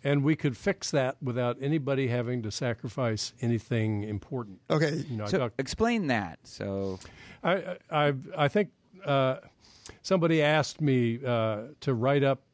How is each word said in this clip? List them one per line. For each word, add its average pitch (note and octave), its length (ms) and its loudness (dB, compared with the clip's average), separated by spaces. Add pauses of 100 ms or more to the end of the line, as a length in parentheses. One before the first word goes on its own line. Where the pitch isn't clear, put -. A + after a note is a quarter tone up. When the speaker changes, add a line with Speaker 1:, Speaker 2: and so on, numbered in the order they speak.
Speaker 1:
And C#3 200 2
we D#3 100 4
could C3+ 220 -2
fix - 340 -4
that C3+ 320 0
without B2 380 -2
anybody C3+ 480 0
having A#2+ 340 -2
to G#2+ 80 -4
sacrifice A#2 880 -4
anything A2 640 0
important. G#2 560 -8 (100)
Speaker 2:
Okay. D3+ 400 0
Speaker 1:
You A#2+ 80 -6
know, G#2+ 80 -6
I G#2 40 -4
Speaker 3:
So F#3 100 0
Speaker 1:
talk A#2+ 200 -2
Speaker 3:
explain G#3+ 500 0
that. G2 340 -2
So G2 560 -6 (460)
Speaker 1:
I, F3+ 320 -2 (140)
I, D3 220 2 (240)
I D3 120 2
think, G#3 220 0 (360)
uh, C3+ 300 2 (640)
somebody E3 400 4
asked D3+ 380 2
me, B2 440 4
uh, A2 340 0 (240)
to C3+ 120 0
write C3+ 300 2
up C3+ 160 2 (140)